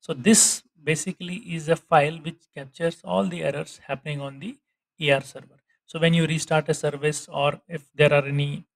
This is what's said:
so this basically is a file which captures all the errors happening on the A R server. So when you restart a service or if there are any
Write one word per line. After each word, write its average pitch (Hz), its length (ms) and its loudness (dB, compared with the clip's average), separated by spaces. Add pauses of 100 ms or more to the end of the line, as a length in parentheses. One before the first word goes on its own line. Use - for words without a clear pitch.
so - 140 -8
this 185 500 4 (180)
basically 175 540 -4
is 165 320 -8
a 160 80 4
file 156 400 2
which 165 240 -12 (160)
captures 165 480 -6
all 185 200 0
the 170 200 -6
errors 151 420 -6
happening 143 340 -8
on 139 200 -14
the 226 160 -14 (420)
A 147 140 2
R 135 80 4
server. - 400 -20 (260)
So 165 140 -8
when 165 120 4
you 165 140 4
restart 156 420 0
a 156 60 2
service 147 560 -4
or 143 380 -2
if 170 160 -12 (100)
there 147 180 6
are 143 120 4
any 143 400 -4 (120)